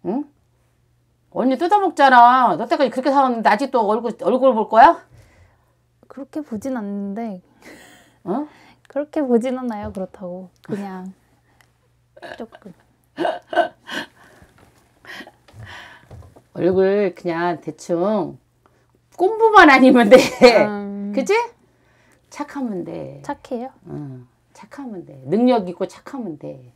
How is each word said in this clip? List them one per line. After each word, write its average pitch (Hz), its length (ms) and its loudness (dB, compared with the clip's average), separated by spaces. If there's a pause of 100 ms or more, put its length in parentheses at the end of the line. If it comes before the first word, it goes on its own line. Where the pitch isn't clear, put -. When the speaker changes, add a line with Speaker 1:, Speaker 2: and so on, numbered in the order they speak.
Speaker 1:
응? 240 180 -6 (1080)
언니 254 260 -2
뜯어먹잖아. 262 1000 4
여태까지 254 320 -2
그렇게 269 220 -2
살았는데 247 380 0
아직도 233 360 0
얼굴, 220 280 -2 (100)
얼굴 247 300 2
볼 220 160 -4
거야? 262 320 6 (1040)
Speaker 2:
그렇게 277 340 -12
보진 262 360 -8
않는데. 202 640 -8 (800)
Speaker 1:
어? 269 240 -6 (400)
Speaker 2:
그렇게 294 340 -6
보진 247 380 0
않아요. 214 320 -10
그렇다고. 185 580 -14 (140)
그냥 190 500 -12 (1200)
조금. - 360 -20 (3750)
Speaker 1:
얼굴 190 640 0
그냥 170 460 -6
대충 170 760 -4 (800)
꼼부만 427 520 6
아니면 254 400 6
돼. 254 80 10 (480)
Speaker 2:
음. 202 480 -8
Speaker 1:
그치? 269 200 -2 (960)
착하면 247 560 -10
돼. 143 380 -14
Speaker 2:
착해요? 262 460 -12 (180)
Speaker 1:
응. 139 400 -14 (260)
착하면 214 520 -16
돼. 131 200 -20
능력 214 440 2
있고 180 180 -6
착하면 202 520 -14
돼. 135 360 -18